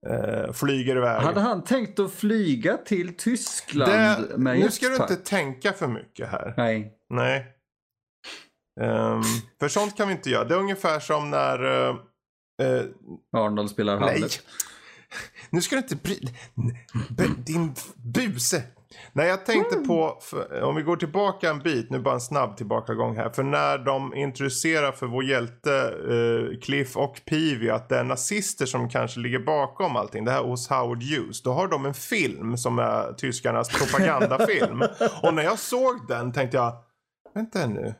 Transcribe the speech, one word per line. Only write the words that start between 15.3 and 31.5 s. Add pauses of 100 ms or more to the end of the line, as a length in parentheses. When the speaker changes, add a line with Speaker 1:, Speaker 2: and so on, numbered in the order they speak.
Speaker 1:
Nu
ska
du
inte
bry-, (880)
be-,
din (220)
buse. (500)
När
jag
tänkte
Speaker 2:
Mm.
Speaker 1:
på,
för,
om
vi
går
tillbaka
en
bit,
nu
bara
en
snabb
tillbakagång
här.
För
när
de
introducerar
för
vår
hjälte, (380)
eh,
Cliff
och
Peavy
att
det
är
nazister
som
kanske
ligger
bakom
allting.
Det
här
hos
Howard
Hughes.
Då